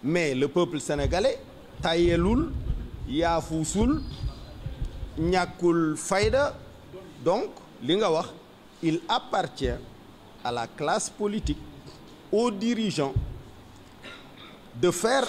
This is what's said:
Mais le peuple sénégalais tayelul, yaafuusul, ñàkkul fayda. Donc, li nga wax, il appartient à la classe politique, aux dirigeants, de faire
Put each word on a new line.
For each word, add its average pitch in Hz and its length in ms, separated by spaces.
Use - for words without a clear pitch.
Mais 151 320
le 131 140
peuple 170 320
sénégalais 156 580
tayelul, 175 720
yaafuusul, 165 920
ñàkkul 170 800
fayda. 220 580
Donc, 220 260
li 135 140
nga 208 140
wax, 160 200
il 165 260
appartient - 720
à 123 80
la 120 160
classe 170 440
politique, 208 460
aux 233 180
dirigeants, 202 640
de 165 160
faire 240 380